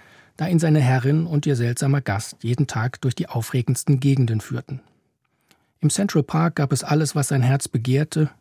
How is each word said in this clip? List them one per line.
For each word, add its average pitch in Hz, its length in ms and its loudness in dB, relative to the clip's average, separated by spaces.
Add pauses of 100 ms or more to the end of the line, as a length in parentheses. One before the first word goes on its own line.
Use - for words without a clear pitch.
(360)
da 160 120 -4
ihn 175 100 2
seine 156 220 4
Herrin 131 460 2
und 151 200 -2
ihr 143 80 2
seltsamer 123 460 0
Gast - 420 -6
jeden 120 240 0
Tag 120 360 -4
durch 127 120 0
die - 140 -6
aufregendsten 127 720 -2
Gegenden 131 400 2
führten. - 400 -10 (1000)
Im 151 120 2
Central 196 340 0
Park 165 320 0
gab 143 160 0
es 131 100 0
alles, 151 320 0
was 143 140 0
sein 131 140 2
Herz 131 260 0
begehrte: 135 600 0 (100)